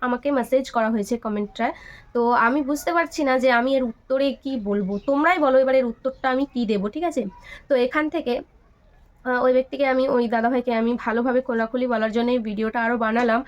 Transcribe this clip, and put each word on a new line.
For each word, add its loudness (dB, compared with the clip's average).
আমাকে -2
মেসেজ 0
করা 0
হয়েছে -2
কমেন্টটা। -4
তো 2
আমি 2
বুঝতে -2
পারছি -2
না 2
যে 4
আমি 2
এর 0
উত্তরে -2
কী -4
বলবো। -2
তোমরাই 2
বলো 4
এবার 2
এর 4
উত্তরটা -4
আমি 0
কী -2
দেবো, -2
ঠিক -6
আছে? -2
তো 4
এখান 0
থেকে, -4
আহ, 0
ওই 4
ব্যক্তিকে 0
আমি, 2
ওই 0
দাদাভাইকে 0
আমি 0
ভালোভাবে 0
খোলাখুলি -2
বলার 0
জন্য 0
এই 2
ভিডিওটা -4
আরও 0
বানালাম। 0